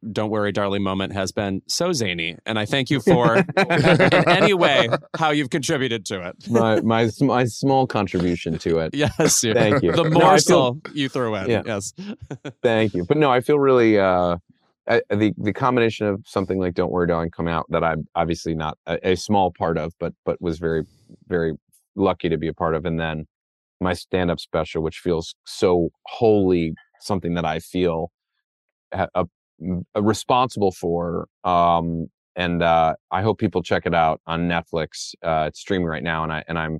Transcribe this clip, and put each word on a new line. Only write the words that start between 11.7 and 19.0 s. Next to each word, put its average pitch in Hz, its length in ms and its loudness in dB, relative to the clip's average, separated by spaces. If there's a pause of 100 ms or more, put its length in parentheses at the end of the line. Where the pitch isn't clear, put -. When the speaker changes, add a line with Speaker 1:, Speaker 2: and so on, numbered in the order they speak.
Speaker 1:
<laughs> - 340 -14
Speaker 2:
Thank 110 320 2
you. 87 120 -2
But 147 120 2
no, 147 140 4
I 123 80 4
feel 147 180 0
really, 123 420 6
uh, 90 360 2 (540)
I, 113 200 2
the, 104 280 2
the 98 160 -4
combination 117 540 0
of 98 180 -2
something 95 340 -2
like 90 140 -2
Don't 90 180 -2
Worry, 87 160 0
Darling 82 240 -2
come 85 160 -6
out 82 220 -4
that 82 160 0
I'm 78 200 -2 (100)
obviously 82 380 -2
not 78 320 -6
a, 92 260 -2